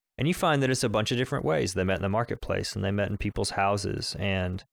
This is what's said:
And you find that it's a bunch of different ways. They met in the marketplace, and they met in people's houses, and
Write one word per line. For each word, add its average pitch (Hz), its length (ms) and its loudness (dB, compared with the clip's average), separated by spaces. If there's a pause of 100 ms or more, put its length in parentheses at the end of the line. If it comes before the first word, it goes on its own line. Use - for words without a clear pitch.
(180)
And 135 100 2
you 180 60 2
find 156 280 2
that 127 80 4
it's 131 140 0
a 123 40 2
bunch 107 240 0
of 123 60 0
different 131 260 -2
ways. 139 300 0
They 95 100 2
met 95 120 2
in 90 60 -4
the 98 60 2
marketplace, 98 640 -2
and 98 100 -2
they 98 60 0
met 101 200 0
in 104 60 -2
people's 104 340 -2
houses, 101 680 0
and 95 540 0